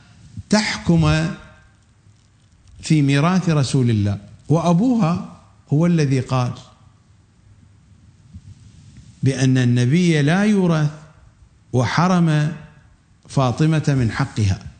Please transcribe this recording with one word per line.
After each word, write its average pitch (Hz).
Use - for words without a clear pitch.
تحكم 165
في 156
ميراث 160
رسول 135
الله؟ 104
وأبوها 175
هو 156
الذي 147
قال 123
بأن 131
النبي 131
لا 175
يورث، 175
وحرم 156
فاطمة 147
من 131
حقها. 104